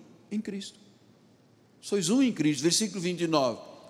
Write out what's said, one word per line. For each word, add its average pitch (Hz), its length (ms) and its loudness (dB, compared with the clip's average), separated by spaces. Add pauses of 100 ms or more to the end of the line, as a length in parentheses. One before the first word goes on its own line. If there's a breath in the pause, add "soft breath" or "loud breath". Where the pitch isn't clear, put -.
(320)
em 214 80 -4
Cristo." - 460 -12 (960)
Sois 190 280 -2
um 247 100 4
em 254 140 4
Cristo, 147 300 0
versículo 185 360 0
vinte 170 220 -2
e 170 60 0
nove. 135 320 2 (300)